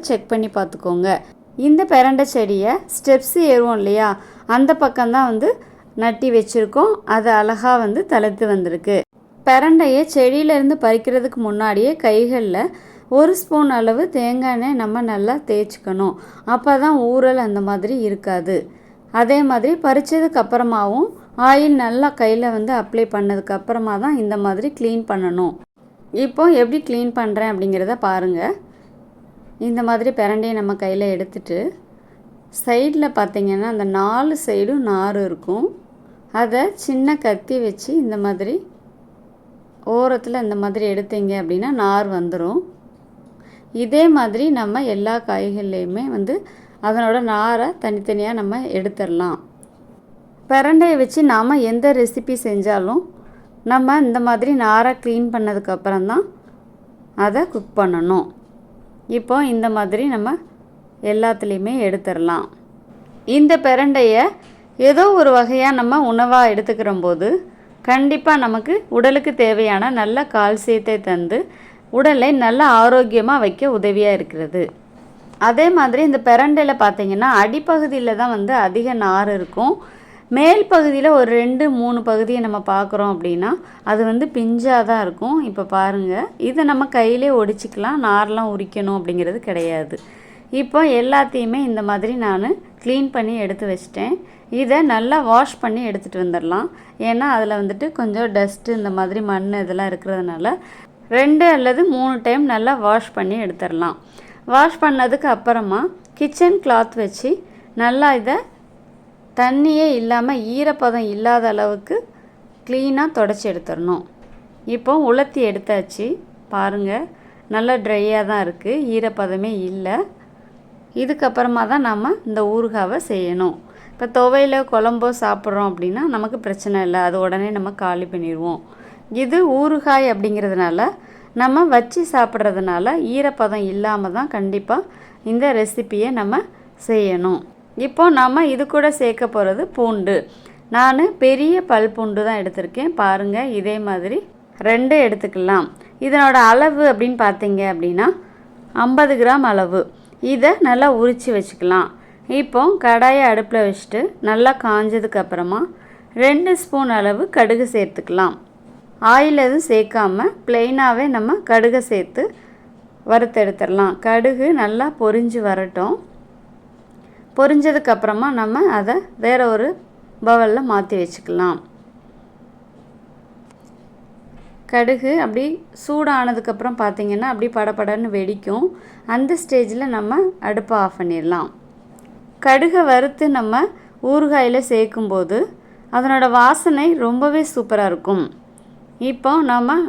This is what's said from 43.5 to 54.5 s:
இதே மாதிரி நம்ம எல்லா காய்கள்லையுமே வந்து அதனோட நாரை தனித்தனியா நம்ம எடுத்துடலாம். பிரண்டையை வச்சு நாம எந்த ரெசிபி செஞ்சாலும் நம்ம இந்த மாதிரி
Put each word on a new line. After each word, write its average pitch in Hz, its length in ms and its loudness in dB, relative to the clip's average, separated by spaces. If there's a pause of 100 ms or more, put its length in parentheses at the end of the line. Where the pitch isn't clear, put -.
இதே 285 200 4 (140)
மாதிரி 233 280 -2 (140)
நம்ம 220 220 -4 (120)
எல்லா 214 220 -2 (120)
காய்கள்லையுமே 196 760 -4 (100)
வந்து 202 200 -4 (520)
அதனோட 226 320 0 (160)
நாரை 226 340 0 (160)
தனித்தனியா 208 560 -4
நம்ம 202 180 -4 (200)
எடுத்துடலாம். 180 600 -4 (1120)
பிரண்டையை 320 500 4
வச்சு 262 200 0 (120)
நாம 233 240 2 (140)
எந்த 233 180 0 (100)
ரெசிபி 240 460 -2
செஞ்சாலும் 208 580 -2 (720)
நம்ம 262 340 2
இந்த 240 220 0
மாதிரி 240 240 0 (100)